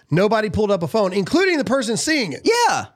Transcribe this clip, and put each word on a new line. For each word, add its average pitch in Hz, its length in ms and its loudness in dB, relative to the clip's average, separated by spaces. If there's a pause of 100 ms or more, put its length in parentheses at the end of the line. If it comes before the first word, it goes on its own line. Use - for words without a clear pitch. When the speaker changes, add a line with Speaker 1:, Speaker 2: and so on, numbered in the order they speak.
Speaker 1:
Nobody 214 400 2
pulled 202 220 0
up 190 100 0
a 170 60 -4
phone, 196 260 0
including 320 460 0
the 262 40 -2
person 233 320 -2
seeing 247 380 -2
it. - 100 -12
Speaker 2:
Yeah. 440 520 2